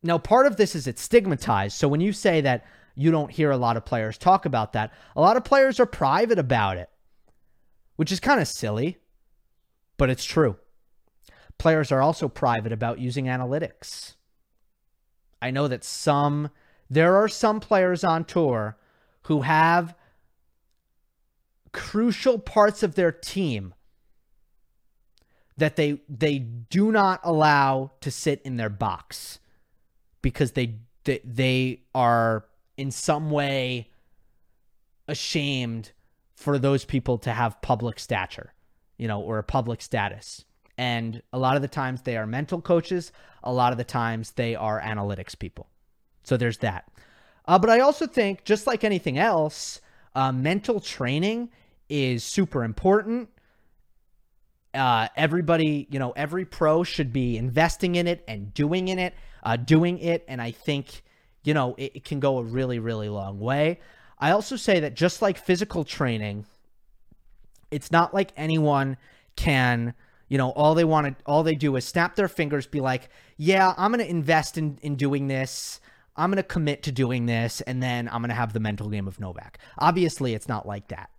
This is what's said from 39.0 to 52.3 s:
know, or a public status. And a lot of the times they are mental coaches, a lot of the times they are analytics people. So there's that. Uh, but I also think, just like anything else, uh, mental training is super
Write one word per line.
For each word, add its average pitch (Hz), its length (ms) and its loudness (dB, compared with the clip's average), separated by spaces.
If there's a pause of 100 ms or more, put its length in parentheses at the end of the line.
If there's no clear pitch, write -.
know, 104 140 -4
or 107 160 -4
a 107 60 -4
public 117 380 -4
status. 101 640 -8 (340)
And 117 440 -4 (100)
a 127 60 -4
lot 131 160 2
of 139 80 0
the - 40 -4
times 127 360 -6
they 120 140 -4
are 110 100 -6
mental 147 340 -6
coaches, 170 500 0 (320)
a - 80 -6
lot 123 200 2
of 120 80 -4
the 123 40 -4
times 113 480 -4
they 117 220 -4
are 107 260 -4
analytics 101 580 -6
people. - 320 -14 (540)
So 127 140 0
there's 117 220 -2
that. 95 320 -6 (540)
Uh, 175 120 6
but 214 140 6
I 233 80 8
also 294 260 4
think, 202 380 -2
just 208 240 0
like 233 160 -2
anything 180 340 0
else, 160 640 0 (320)
uh, 131 180 0
mental 185 480 0
training 190 720 -4 (400)
is 131 340 -2
super 160 400 -2